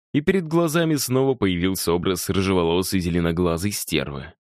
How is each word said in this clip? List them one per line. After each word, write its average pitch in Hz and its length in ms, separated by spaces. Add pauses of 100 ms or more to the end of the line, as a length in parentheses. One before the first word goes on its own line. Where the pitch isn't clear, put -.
(140)
и 151 80
перед 190 240
глазами 165 480
снова 131 400
появился 92 580
образ 87 380
рыжеволосой 92 680
зеленоглазой 85 720
стервы. 69 680